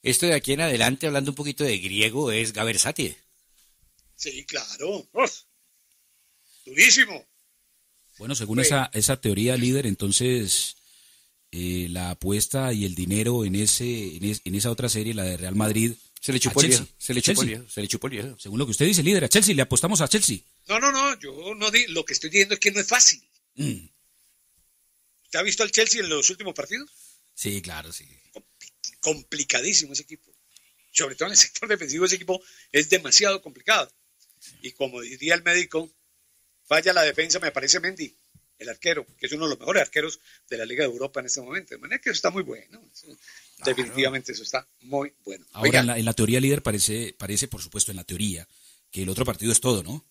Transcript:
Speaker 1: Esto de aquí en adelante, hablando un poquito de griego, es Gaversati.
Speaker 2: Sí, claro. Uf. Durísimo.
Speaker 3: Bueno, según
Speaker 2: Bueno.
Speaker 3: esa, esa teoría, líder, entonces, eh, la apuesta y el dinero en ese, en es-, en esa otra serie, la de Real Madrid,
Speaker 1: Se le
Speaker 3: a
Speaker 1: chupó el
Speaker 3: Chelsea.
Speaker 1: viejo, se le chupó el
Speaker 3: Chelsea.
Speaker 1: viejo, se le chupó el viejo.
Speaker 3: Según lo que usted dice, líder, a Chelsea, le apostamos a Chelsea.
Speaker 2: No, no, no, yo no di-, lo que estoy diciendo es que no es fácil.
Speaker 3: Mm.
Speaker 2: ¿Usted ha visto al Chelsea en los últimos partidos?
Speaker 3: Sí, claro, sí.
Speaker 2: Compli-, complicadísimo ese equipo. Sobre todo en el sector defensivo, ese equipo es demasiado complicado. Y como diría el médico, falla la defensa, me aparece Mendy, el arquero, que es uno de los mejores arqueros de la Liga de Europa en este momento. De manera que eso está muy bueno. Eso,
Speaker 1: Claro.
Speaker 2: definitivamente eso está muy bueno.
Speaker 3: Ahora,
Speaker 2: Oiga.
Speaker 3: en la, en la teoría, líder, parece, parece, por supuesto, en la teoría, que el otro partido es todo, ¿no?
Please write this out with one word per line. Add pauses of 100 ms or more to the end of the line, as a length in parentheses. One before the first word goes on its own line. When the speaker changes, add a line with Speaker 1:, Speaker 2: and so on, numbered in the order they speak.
Speaker 1:
Esto
de
aquí
en
adelante,
hablando
un
poquito
de
griego,
es
Gaversati. (1000)
Speaker 2:
Sí,
claro.
Uf. (1300)
Durísimo. (920)
Speaker 3:
Bueno,
según
Speaker 2:
Bueno.
Speaker 3:
esa,
esa
teoría,
líder,
entonces, (760)
eh,
la
apuesta
y
el
dinero
en
ese,
en
es-,
en
esa
otra
serie,
la
de
Real
Madrid, (280)
Speaker 1:
Se
le
Speaker 3:
a
Speaker 1:
chupó
el
Speaker 3:
Chelsea.
Speaker 1:
viejo,
se
le
chupó
el
Speaker 3:
Chelsea.
Speaker 1:
viejo,
se
le
chupó
el
viejo.
Speaker 3:
Según
lo
que
usted
dice,
líder,
a
Chelsea,
le
apostamos
a
Chelsea. (260)
Speaker 2:
No,
no,
no,
yo
no
di-,
lo
que
estoy
diciendo
es
que
no
es
fácil. (320)
Speaker 3:
Mm. (1400)
Speaker 2:
¿Usted
ha
visto
al
Chelsea
en
los
últimos
partidos? (440)
Speaker 3:
Sí,
claro,
sí. (280)
Speaker 2:
Compli-,
complicadísimo
ese
equipo. (580)
Sobre
todo
en
el
sector
defensivo,
ese
equipo (300)
es
demasiado
complicado. (680)
Y
como
diría
el
médico, (760)
falla
la
defensa,
me
aparece
Mendy, (420)
el
arquero, (120)
que
es
uno
de
los
mejores
arqueros (300)
de
la
Liga
de
Europa
en
este
momento.
De
manera
que
eso
está
muy
bueno. (100)
Eso, (520)
Speaker 1:
Claro.
Speaker 2:
definitivamente
eso
está (180)
muy (120)
bueno.
Speaker 3:
Ahora,
Speaker 2:
Oiga.
Speaker 3:
en
la,
en
la
teoría,
líder,
parece,
parece,
por
supuesto,
en
la
teoría, (460)
que
el
otro
partido
es
todo,
¿no?